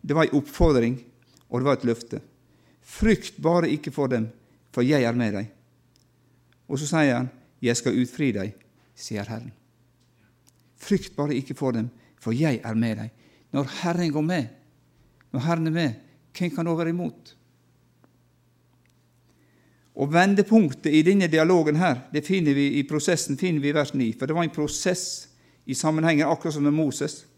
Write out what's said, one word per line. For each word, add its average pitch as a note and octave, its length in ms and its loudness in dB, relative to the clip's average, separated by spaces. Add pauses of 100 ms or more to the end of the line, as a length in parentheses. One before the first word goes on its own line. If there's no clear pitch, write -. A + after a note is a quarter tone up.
Det C#3+ 160 -2
var D#3+ 80 4
en D3 140 2
oppfordring, C3 560 2 (520)
og A#2+ 140 -4
det C3 60 0
var C3+ 100 2
et B2+ 80 -6
løfte. A#2 360 -4 (600)
«Frykt - 640 -2
bare E3 260 2
ikke C#3 240 -4
for C#3 160 -2
dem, A2+ 220 -2 (420)
for B2 140 -2
jeg C#3 180 2
er A#2 80 0
med A2 240 0
deg.» A2+ 140 -8 (1120)
Og C#3 160 -6
så D3 80 -8
sier D3 300 2
han, B2+ 100 -4 (320)
«Jeg A#2 160 0
skal B2 240 0
utfri B2+ 320 -2
deg, G2+ 240 -6 (400)
sier G2+ 320 -10
Herren.» A#2+ 240 -14 (1300)
«Frykt - 340 -2
bare C#3+ 220 -2
ikke C3+ 180 -8
for B2+ 220 -2
dem, A2+ 140 -4 (260)
for A2+ 160 -4
jeg C#3 320 0
er A2+ 100 -6
med A2+ 280 0
deg.» A2+ 120 -14 (380)
Når C#3 180 -2 (120)
Herren E3+ 280 -2
går D3+ 140 -2
med, D#3+ 220 -2 (840)
når A#2+ 140 -4
Herren E3 240 0
er D#3 60 -2
med, D3 240 -2 (360)
hvem F3+ 200 -4
kan E3+ 120 -2
da E3+ 80 0
være E3 200 -2
imot? - 400 -8 (2500)
Og C#3+ 160 -2
vendepunktet F#3+ 800 4
i D#3 160 6
denne F#3+ 240 4
dialogen D#3+ 480 4
her, C#3+ 220 0 (100)
det D3 160 -4
finner E3 300 2
vi C#3+ 80 2 (160)
i - 20 0
prosessen, D3+ 560 -2
finner E3 240 0
vi C#3+ 80 2
i C#3+ 60 0
vers C#3+ 180 -2
ni, B2 160 0
for C3 160 -6
det D#3 80 -2
var E3+ 80 0
en D#3 80 -4
prosess - 800 -4 (340)
i C3 140 -6
sammenhengen, D#3 500 2
akkurat D#3+ 300 -2
som C#3+ 100 0
med D3 80 2
Moses. C#3+ 460 -2 (160)